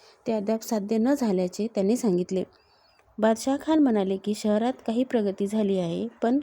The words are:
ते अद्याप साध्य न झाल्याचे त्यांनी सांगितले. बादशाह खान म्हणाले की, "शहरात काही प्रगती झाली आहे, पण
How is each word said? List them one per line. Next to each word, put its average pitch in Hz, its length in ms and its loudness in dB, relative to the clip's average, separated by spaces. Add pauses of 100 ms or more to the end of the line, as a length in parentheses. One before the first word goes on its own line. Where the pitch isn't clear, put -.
(260)
ते 226 60 -2
अद्याप 220 300 -2
साध्य 220 360 -2
न 254 160 2
झाल्याचे 196 520 0
त्यांनी 208 300 0
सांगितले. 180 480 0 (760)
बादशाह 226 380 0 (100)
खान 320 120 4
म्हणाले 202 380 2
की, 208 200 -4
"शहरात 220 360 0 (140)
काही 233 180 0
प्रगती 202 420 0
झाली 202 320 0
आहे, 180 300 -2 (140)
पण 240 200 2